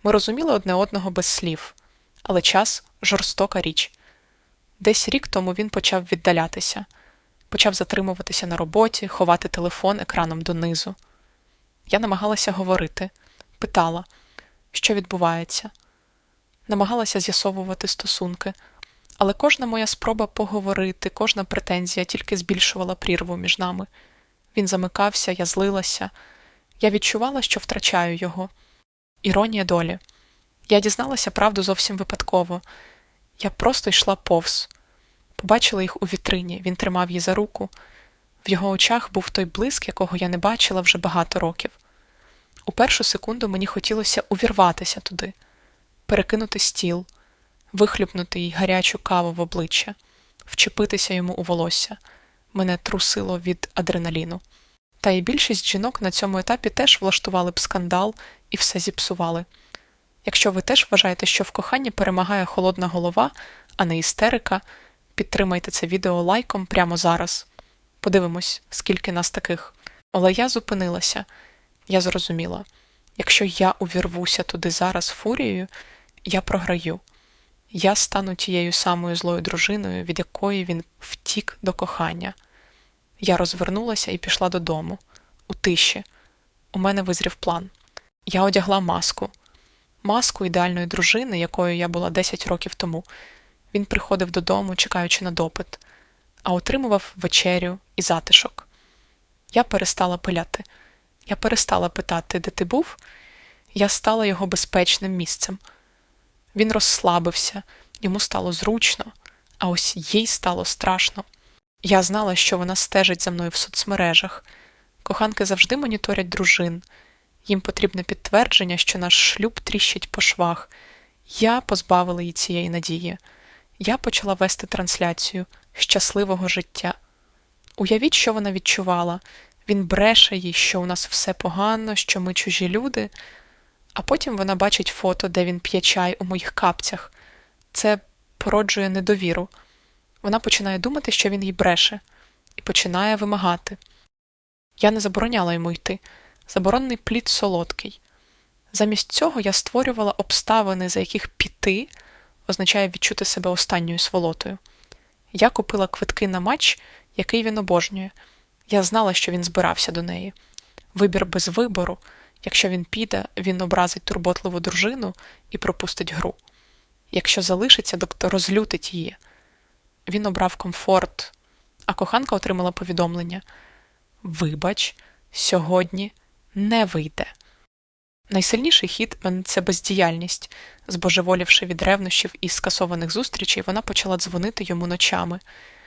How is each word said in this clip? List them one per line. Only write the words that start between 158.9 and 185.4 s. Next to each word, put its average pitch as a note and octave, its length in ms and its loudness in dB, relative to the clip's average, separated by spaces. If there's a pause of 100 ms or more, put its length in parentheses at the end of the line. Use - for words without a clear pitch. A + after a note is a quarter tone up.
що - 180 0
він F3 120 -2
збирався F3 480 0
до E3+ 120 -4
неї. F3 300 -8 (600)
Вибір F#3+ 320 4
без F3 220 -2
вибору. F#3 500 0 (460)
Якщо - 260 2
він F3+ 160 -2
піде, G#3+ 400 -2 (120)
він F#3 240 0
образить F3+ 420 2
турботливу F3+ 560 -2
дружину F#3+ 560 -2 (340)
і - 80 -10
пропустить - 560 -4
гру. E3+ 200 -2 (800)
Якщо - 300 2
залишиться, F#3 560 2
доктор F3+ 340 -2
розлютить G3 640 0
її. E3+ 240 -8 (920)
Він G#3 160 -2
обрав F#3 300 0
комфорт, - 800 0 (520)
а G3 80 0
коханка A3+ 420 0
отримала F3+ 360 -2
повідомлення: F3 680 -4 (800)
«Вибач, D#3+ 720 -2 (360)
сьогодні F#3 800 0 (440)
не G#3+ 300 4
вийде». D#3 400 -4 (1040)
Найсильніший A3 600 2
хід — - 280 -4 (280)
це - 160 0
бездіяльність. F3 920 0 (360)
Збожеволівши F3+ 800 2
від F3 160 -4
ревнощів F#3+ 600 2
і F3+ 80 -2
скасованих E3+ 600 -2
зустрічей, G3 560 -2
вона G3 140 -2
почала F#3+ 360 -2
дзвонити F3+ 460 -4
йому F3 240 -4
ночами. F3 520 0 (480)